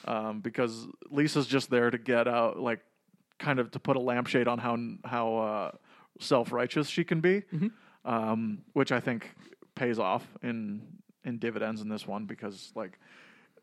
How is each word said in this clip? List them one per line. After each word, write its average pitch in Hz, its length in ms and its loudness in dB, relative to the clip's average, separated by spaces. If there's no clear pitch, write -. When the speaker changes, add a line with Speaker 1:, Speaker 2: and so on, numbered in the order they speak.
Speaker 1:
um, 110 360 -4
because 113 460 -2
Lisa's 147 380 2
just 131 220 0
there 120 200 6
to 120 80 0
get 120 300 2
out, 120 320 2
like, 123 220 -2
kind 143 220 2
of 117 120 0
to - 80 -8
put 135 180 2
a - 20 0
lampshade 123 480 2
on 120 120 2
how, 120 180 0
how, 117 340 0
uh, 107 340 -2
self-righteous 123 680 2
she - 160 0
can 170 180 0
be, 190 200 4
Speaker 2:
Mm-hmm. 175 140 0
Speaker 1:
um, 113 500 0
which 143 200 4
I 120 80 2
think 120 340 -4
pays 120 240 0
off 107 260 0
in, 110 400 -6
in 120 120 -4
dividends 110 440 -2
in 107 80 -6
this 107 180 -6
one 104 200 -6
because, 101 480 -12
like, 98 220 -8